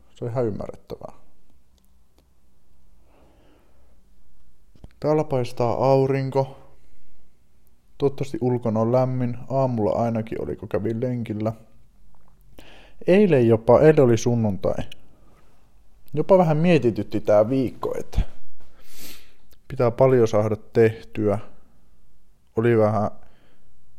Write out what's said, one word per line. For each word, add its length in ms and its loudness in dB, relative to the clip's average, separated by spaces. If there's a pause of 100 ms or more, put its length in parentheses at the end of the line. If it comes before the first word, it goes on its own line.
(160)
Se 100 -10
on 60 -6
ihan 140 -2
ymmärrettävää. 680 -10 (3750)
Täällä 240 0
paistaa 500 -2
aurinko. 840 0 (1400)
Toivottavasti 440 -2
ulkona 380 0
on 120 0
lämmin. 460 0 (120)
Aamulla 420 0
ainakin 500 -2
oli, 140 -6
kun 140 -12
kävin 320 -2
lenkillä. 520 -4 (1500)
Eilen 400 6
jopa, 320 6
eilen 240 8
oli 140 6
sunnuntai. 680 0 (1300)
Jopa 240 4
vähän 200 4
mietitytti 640 2
tää 280 4
viikko, 500 -2
että 220 0 (1500)
pitää 240 0
paljon 360 6
saada 280 2
tehtyä. 840 0 (1160)
Oli 220 2
vähän 340 2 (880)